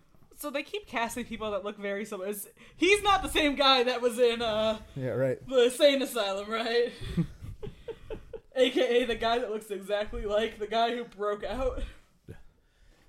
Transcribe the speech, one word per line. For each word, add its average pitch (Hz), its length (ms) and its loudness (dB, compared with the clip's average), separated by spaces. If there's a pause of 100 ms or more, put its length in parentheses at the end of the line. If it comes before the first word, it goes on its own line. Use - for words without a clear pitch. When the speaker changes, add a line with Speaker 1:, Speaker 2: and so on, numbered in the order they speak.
(380)
Speaker 1:
So 294 140 -8
they 277 100 -4
keep 415 240 -10
casting 233 400 -4
people 220 260 -6
that 196 120 -4
look 208 160 -8
very 202 260 -4
similar. 196 240 -8
It's, 208 180 -8 (280)
he's 403 260 4
not 392 220 4
the 285 60 -4
same 294 260 2
guy 269 280 6
that 247 180 0
was 240 180 0
in, 233 220 4
uh, 220 360 0 (180)
Speaker 2:
Yeah, 127 160 -4
right. 127 360 0
Speaker 1:
the 254 180 6
insane 269 380 6
asylum, 196 480 -4
right? 240 400 2 (260)
<laughs> 170 80 2 (1300)
A 262 160 4
K 247 340 2
A - 20 0
the 226 100 -2
guy 226 240 0
that 240 100 -4
looks 214 220 -8
exactly 208 540 -4
like 214 340 0
the 208 80 -6
guy 233 260 2
who 240 120 -6
broke 208 400 -6
out. 254 360 -4 (1300)